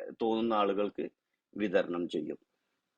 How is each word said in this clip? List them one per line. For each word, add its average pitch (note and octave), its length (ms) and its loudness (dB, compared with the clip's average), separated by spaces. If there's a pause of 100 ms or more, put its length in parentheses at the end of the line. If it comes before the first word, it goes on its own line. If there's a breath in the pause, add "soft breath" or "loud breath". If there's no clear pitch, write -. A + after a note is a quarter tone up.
(220)
തോന്നുന്ന A2+ 320 2
ആളുകൾക്ക് G2+ 500 2 (520)
വിതരണം F2 520 0
ചെയ്യും. D#2 300 -6 (600)